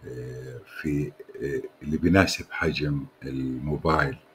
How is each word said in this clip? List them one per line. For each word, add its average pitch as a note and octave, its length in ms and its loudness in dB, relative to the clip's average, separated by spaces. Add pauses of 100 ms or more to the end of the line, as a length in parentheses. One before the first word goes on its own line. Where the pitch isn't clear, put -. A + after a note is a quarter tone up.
آه، B1 540 -10 (200)
في، D2 320 -2 (300)
آه، C2+ 200 -4 (200)
اللي D2+ 140 -2
بيناسب E2+ 540 6
حجم D2 540 0 (180)
الموبايل D2 920 0 (180)